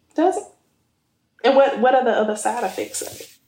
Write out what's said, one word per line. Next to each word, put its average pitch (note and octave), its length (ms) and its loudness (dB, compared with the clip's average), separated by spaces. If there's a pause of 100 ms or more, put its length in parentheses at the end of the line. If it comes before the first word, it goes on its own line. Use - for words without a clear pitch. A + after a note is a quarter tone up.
(160)
Does F4+ 220 2
it? G#4 60 -8 (1000)
And C4+ 140 4
what, C4 220 4
what B3+ 140 2
are B3+ 120 2
the A#3 60 0
other G#3+ 260 -2
side A3+ 260 -4
effects - 380 -8
of - 180 -14
it? - 180 -20 (100)